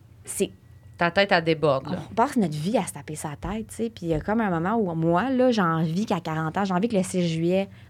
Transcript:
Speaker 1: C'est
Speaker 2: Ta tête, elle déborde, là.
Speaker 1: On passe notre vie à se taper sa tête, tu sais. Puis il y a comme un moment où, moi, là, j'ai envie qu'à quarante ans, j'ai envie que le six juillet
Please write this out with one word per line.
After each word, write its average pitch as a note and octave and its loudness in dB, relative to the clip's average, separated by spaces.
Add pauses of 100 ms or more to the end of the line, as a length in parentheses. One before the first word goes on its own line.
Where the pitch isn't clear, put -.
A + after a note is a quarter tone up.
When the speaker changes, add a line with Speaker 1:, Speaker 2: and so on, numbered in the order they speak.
(240)
Speaker 1:
C'est - -4 (480)
Speaker 2:
Ta E3+ 2
tête, G3+ 2
elle F3 4
déborde, D3+ 2
là. F#3 -4 (140)
Speaker 1:
On - -14
passe B3+ 0
notre F#3 0
vie F3 -2
à F#3 0
se - -12
taper D3+ -12
sa D#3 -8 (100)
tête, G#3+ -6
tu - -16
sais. A3+ -4
Puis - -16
il E3 -4
y E3 2
a D3+ 0
comme G#3+ -2
un G#3 0
moment F3 0
où, G3 0
moi, E3+ 2
là, B3+ 4
j'ai A3 2
envie E3 2
qu'à F#3+ 0
quarante D#3+ -4
ans, G3+ 0
j'ai F#3+ -2
envie F#3+ 2
que - -2
le F#3+ 2
six F#3 0
juillet E3+ 0 (200)